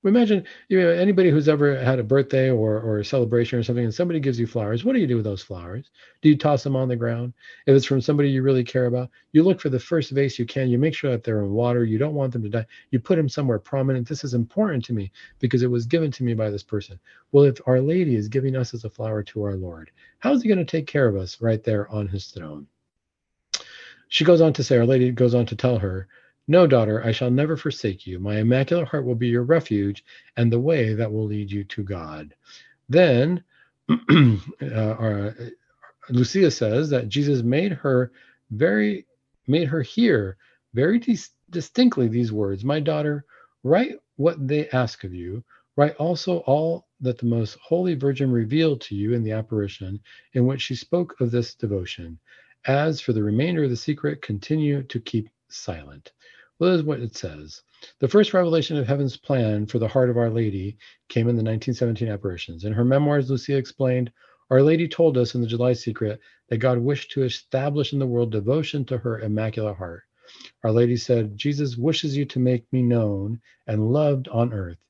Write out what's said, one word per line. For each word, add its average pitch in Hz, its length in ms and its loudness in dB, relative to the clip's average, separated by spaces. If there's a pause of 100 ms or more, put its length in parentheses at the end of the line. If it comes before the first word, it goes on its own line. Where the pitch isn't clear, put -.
We 196 80 2
imagine, 208 340 4 (240)
you 185 140 4
know, 170 80 6
anybody 180 400 4
who's 147 180 4
ever 143 280 4
had 131 220 2
a 117 60 -2
birthday 131 460 2
or, 110 280 2
or 110 200 -2
a 101 80 -4
celebration 120 520 0
or 117 40 0
something, 120 240 -2
and 107 80 -4
somebody 170 260 -2
gives 135 180 -2
you 117 80 0
flowers, 113 380 -4
what 254 80 0
do 262 60 2
you 185 80 2
do 123 100 0
with 107 80 -2
those 98 180 -6
flowers? 90 480 -12 (300)
Do 156 80 6
you 147 80 8
toss 147 260 2
them 135 140 -2
on 131 120 0
the 123 80 -2
ground? 117 360 -4 (340)
If 135 80 8
it's 135 120 6
from 131 160 0
somebody 143 260 2
you 131 140 0
really 131 220 2
care 127 200 0
about, 123 240 -2 (240)
you 156 100 6
look 185 200 2
for 147 80 -2
the 127 100 0
first 160 300 -2
vase 139 280 0
you 120 60 -2
can, 131 240 -2
you 120 80 4
make 147 180 2
sure 139 160 -4
that 117 140 -2
they're 107 180 0
in 98 100 -2
water, 120 340 2
you 110 100 0
don't 147 160 0
want 135 220 -4
them 117 80 -4
to 104 80 -6
die, 113 160 0 (240)
you 127 100 0
put 175 180 0
'em 147 120 0
somewhere 127 280 -2
prominent. 131 480 -2
"This - 180 -10
is 123 100 -6
important 131 500 -2
to - 80 -8
me 98 180 -4 (280)
because 123 240 0
it 123 80 0
was 120 160 -2
given 156 240 0
to 131 120 -8
me 120 120 -2
by 107 160 -2
this 101 120 -8
person." 98 380 -8 (320)
Well, 143 120 8
if 131 200 2
Our 127 160 2
Lady 156 340 2
is 107 140 -2
giving 131 280 -2
us 123 180 -4
as 113 100 -12
a 107 60 -8
flower 110 320 -6
to 107 220 -8
our 101 120 -4
Lord, 85 340 -12 (280)
how 269 160 0
is 240 80 2
he 220 80 0
gonna 180 160 2
take 156 200 -4
care 135 220 2
of 101 80 0
us 92 240 -8
right 113 240 0
there 107 240 0
on 104 200 -6
his 95 180 -8
throne? 76 400 -14 (1400)
She - 180 0
goes 170 160 8
on 156 100 6
to 131 120 -2
say, 131 120 2
Our 117 80 6
Lady 127 280 4
goes 120 220 2
on 120 120 2
to 110 100 -8
tell 123 220 0
her, 95 300 -6 (380)
"No, 170 200 6
daughter, 117 360 2
I 117 100 0
shall 123 180 -2
never 147 260 0
forsake 110 500 -6
you. 90 120 -10
My 104 220 -4
Immaculate 135 480 2
Heart 139 180 -4
will 123 80 -2
be 120 140 -2
your 120 160 0
refuge 107 600 0 (320)
and 117 160 4
the 120 80 2
way 131 320 0
that 110 180 -2
will 110 140 -4
lead 104 260 -6
you 101 140 -6
to 104 180 -10
God." 80 520 -10 (520)
Then, 160 560 4 (240)
<clears throat> - 220 -20
uh, 240 80 4 (640)
our, 110 760 -4 (760)
Lucia 127 400 2
says 120 400 0
that 120 180 -2
Jesus 143 340 0
made 151 300 0
her 127 400 0 (380)
very, 196 560 0 (400)
made 151 220 2
her 151 120 -2
hear 123 560 0 (380)
very 170 240 2
dis-, 233 320 -2 (180)
distinctly 175 600 0
these 117 220 0
words, 101 320 -4
"My 143 160 -2
daughter, 151 460 -2 (380)
write 185 320 2 (220)
what 147 300 0
they 151 220 -2
ask 127 340 -2
of 90 120 -12
you. 90 280 -10 (340)
Write 147 200 2
also 170 440 -2
all 160 480 -2 (120)
that 127 160 -4
the - 80 -8
Most 117 340 -2
Holy 180 360 -2
Virgin 135 360 -2
revealed 127 520 0
to - 120 -12
you 104 200 -2
in 117 80 -2
the 107 100 -4
apparition 104 680 -6 (360)
in 123 100 2
which 131 160 0
she - 140 -6
spoke 175 480 -4
of 120 80 -2
this 120 240 -4
devotion. 90 640 -8 (480)
As 143 340 0
for 120 140 -2
the 107 80 0
remainder 147 420 0
of 131 60 0
the 120 60 -2
secret, 151 440 -6
continue 143 600 -2
to 123 180 -8
keep 113 300 -6 (180)
silent." 71 640 -14 (480)
Well, 175 100 4
this 170 120 2
is 147 40 -4
what 143 140 -4
it 117 160 -10
says. 76 460 -14 (360)
The 139 80 0
first 202 260 4
revelation 165 440 2
of 131 100 -2
heaven's 139 300 -2
plan 107 500 0
for 110 140 -2
the 113 80 -2
heart 127 200 2
of 120 80 0
Our 117 140 2
Lady 104 480 -4 (300)
came 117 200 0
in 120 60 2
the 113 80 0
nineteen 113 320 -2
seventeen 117 320 -2
apparitions. 95 580 -8
In 107 80 -4
her 117 120 2
memoirs, 139 440 2
Lucia 139 280 -4
explained, 127 560 -2 (380)
'Our 131 120 8
Lady 160 240 4
told 156 320 2
us 120 160 0
in 127 60 -2
the 113 80 -2
July 123 240 0
secret 110 480 -4 (280)
that 117 100 -2
God 123 200 2
wished 131 320 -2
to 135 140 -2
establish 139 680 -4
in 139 60 -2
the 135 80 -2
world 120 240 0
devotion 135 540 -2
to 127 140 -6
her 113 200 -6
Immaculate 107 560 -4
Heart. 87 300 -14 (580)
Our 113 80 0
Lady 120 260 4
said, 113 400 -2
"Jesus 143 400 -4
wishes 143 400 -2
you 143 100 -2
to 131 120 -6
make 127 340 0
me 127 120 2
known 110 560 0 (260)
and 107 260 0
loved 143 360 0
on 117 240 0
earth. 90 260 -8 (100)